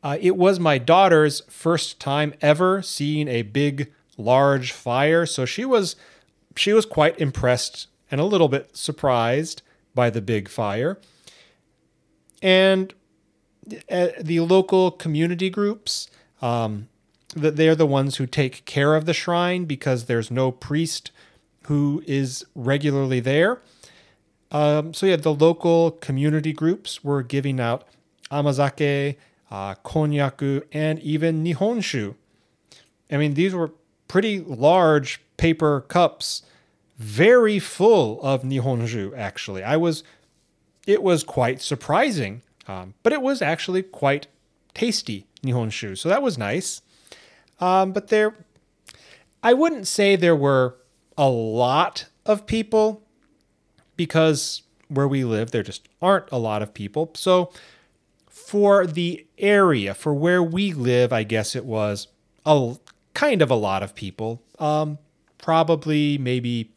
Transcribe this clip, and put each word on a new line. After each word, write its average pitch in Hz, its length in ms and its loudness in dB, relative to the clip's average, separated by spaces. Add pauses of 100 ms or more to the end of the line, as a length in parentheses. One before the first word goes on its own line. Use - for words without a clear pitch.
Uh, 143 160 -4
it 180 160 2
was 185 240 2
my 156 200 2
daughter's 160 680 4
first - 500 -4
time 147 420 -2
ever 185 400 4
seeing 151 460 -4
a 117 160 -2
big, 139 480 -2 (260)
large 127 560 2
fire, 151 520 0
so 135 200 -4
she - 180 -6
was, 233 320 0 (640)
she 202 160 0
was 214 120 4
quite 160 340 0
impressed 123 680 -2 (240)
and 135 80 -4
a 156 60 0
little 185 240 2
bit 135 260 -4
surprised 135 840 -2 (340)
by 123 140 2
the 113 120 -4
big 101 280 -4
fire. 117 500 -4 (1400)
And, 190 520 4 (960)
uh, 180 200 0 (100)
the 165 220 -2
local 185 500 4
community 170 580 -2
groups, 208 600 -6 (320)
um, 113 460 -4 (460)
th-, 151 220 -2
they're 160 200 4
the 156 120 2
ones 139 300 0
who 131 100 -4
take 131 380 -4
care 147 300 2
of 156 120 0
the 170 60 0
shrine 175 520 -2
because 131 400 -4
there's 117 240 -2
no 131 220 0
priest - 600 -6 (540)
who 143 400 0
is 135 480 -4
regularly 139 680 0
there. 156 420 2 (880)
Um, 151 420 0
so 190 140 -2
yeah, 185 80 4
the 156 180 0
local 165 580 4
community 151 640 -2
groups 170 500 -4
were 143 200 -2
giving 135 360 -4
out 120 260 -2 (460)
amazake, 143 840 0 (320)
uh, 98 340 -8
konnyaku, 143 880 -2
and 156 280 -4
even 156 440 -2
nihonshu. 175 720 -4 (960)
I 147 60 -2
mean, 147 160 0
these 185 220 0
were 165 160 -4 (360)
pretty 196 320 0
large 156 840 2 (160)
paper 156 440 2
cups, - 600 0 (540)
very 208 600 4
full 170 640 2
of 135 220 -2
nihonshu, 117 760 -4
actually. 98 460 -10
I 120 120 0
was 165 280 0 (840)
it 196 160 2
was 180 200 2
quite 127 380 -2
surprising, 147 800 -2 (260)
um, 95 360 -14
but 233 100 2
it 302 80 -4
was 254 220 -2
actually 175 400 -2
quite 143 420 -2 (480)
tasty 127 540 -6 (160)
Nihonshu. 113 520 -4
So 160 140 -6
that 247 140 2
was 208 140 -2
nice. 113 440 -6 (760)
Um, 190 320 2
but 196 160 -6
there, 214 280 0 (1080)
I 233 100 6
wouldn't 277 340 2
say 202 280 2
there 170 200 4
were 135 420 2 (380)
a 139 140 4
lot 123 760 0 (200)
of 208 220 0
people 220 560 0 (920)
because 160 680 0 (240)
where 139 200 0
we 135 160 0
live, 113 280 -2
there 113 120 -2
just - 240 -14 (140)
aren't 190 300 2
a 135 60 -4
lot 110 240 -2
of 104 120 -10
people. 151 420 -6
So 180 360 2 (800)
for 202 580 2
the 170 380 -6 (120)
area, 175 560 2
for 147 200 -4
where 175 280 2
we 180 300 -2
live, 123 400 2
I 123 120 0
guess 107 320 -4
it - 100 -10
was 104 420 -4 (380)
a 151 40 -4
l-, 131 320 2 (320)
kind 262 280 2
of 135 100 2
a 131 40 4
lot 98 280 -2
of 98 120 -12
people. 113 460 -10 (180)
Um, 151 400 -2 (380)
probably 151 800 0
maybe 120 600 -4